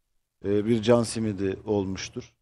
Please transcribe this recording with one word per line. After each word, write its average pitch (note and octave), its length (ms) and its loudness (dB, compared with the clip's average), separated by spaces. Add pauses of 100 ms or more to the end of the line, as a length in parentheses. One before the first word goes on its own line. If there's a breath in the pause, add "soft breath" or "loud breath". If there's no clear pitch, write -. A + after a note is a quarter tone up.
(460)
e, G2+ 200 0
bir A2+ 160 2
can A#2+ 220 6
simidi G#2 600 -4
olmuştur. G2+ 760 -6